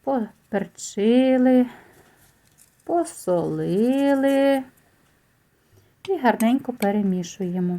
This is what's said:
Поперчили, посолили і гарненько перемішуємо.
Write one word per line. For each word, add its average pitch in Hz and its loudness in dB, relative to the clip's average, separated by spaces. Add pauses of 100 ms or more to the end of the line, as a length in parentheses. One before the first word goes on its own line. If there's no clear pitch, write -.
Поперчили, 254 0 (1160)
посолили 269 0 (1500)
і 381 0
гарненько 247 0
перемішуємо. 185 -2